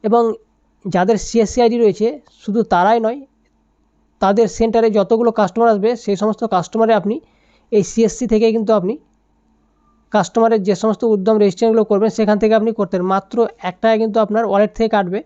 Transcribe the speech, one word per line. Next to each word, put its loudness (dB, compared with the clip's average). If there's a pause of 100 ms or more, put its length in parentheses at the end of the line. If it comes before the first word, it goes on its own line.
এবং 2 (720)
যাদের 2 (100)
সিএসসি 0
আইডি 2
রয়েছে, 2 (360)
শুধু -2 (120)
তারাই 2
নয়, -4 (1040)
তাদের 2 (100)
সেন্টারে 2 (100)
যতগুলো 2
কাস্টমার 2
আসবে, 0 (140)
সেই -2
সমস্ত -2 (120)
কাস্টমারে 0
আপনি -4 (640)
এই 4
সিএসসি -2
থেকে 2 (100)
কিন্তু -2
আপনি -4 (1200)
কাস্টমারের 0
যে 0
সমস্ত -2 (120)
উদ্যম 0
রেজিস্ট্রেশনগুলো 2
করবেন, 0
সেখান 2
থেকে 2
আপনি -2 (100)
করতেন। -4 (120)
মাত্র -4 (320)
এক -10
টাকা 2
কিন্তু -2
আপনার -2
ওয়ালেট 0
থেকে -2
কাটবে। -2